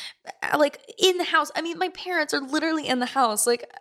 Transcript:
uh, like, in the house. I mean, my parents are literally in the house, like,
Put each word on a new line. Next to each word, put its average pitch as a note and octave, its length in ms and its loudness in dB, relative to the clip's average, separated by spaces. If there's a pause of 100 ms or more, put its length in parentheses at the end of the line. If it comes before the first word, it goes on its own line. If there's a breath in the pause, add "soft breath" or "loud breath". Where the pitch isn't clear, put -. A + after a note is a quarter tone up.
(420 loud breath)
uh, - 160 0
like, - 220 2 (180)
in F#4 180 6
the F4 80 -2
house. D4+ 320 2
I D#4 60 -4
mean, E4 160 -6
my F#4 100 0
parents F4 460 -2
are C#4+ 60 2
literally D4+ 460 0
in B3+ 120 0
the B3 80 0
house, A3+ 400 2
like, A#3+ 180 0 (160)